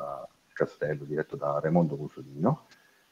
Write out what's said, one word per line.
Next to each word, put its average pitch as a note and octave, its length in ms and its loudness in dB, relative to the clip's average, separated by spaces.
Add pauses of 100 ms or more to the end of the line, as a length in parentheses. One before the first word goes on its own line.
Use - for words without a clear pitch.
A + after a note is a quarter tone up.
da, C#2 240 -8 (200)
il - 60 -20
castello, D2 520 -2
diretto D2+ 300 -4
da C#2+ 260 0
Raimondo D#2+ 340 4
Musolino. D2 680 -2 (460)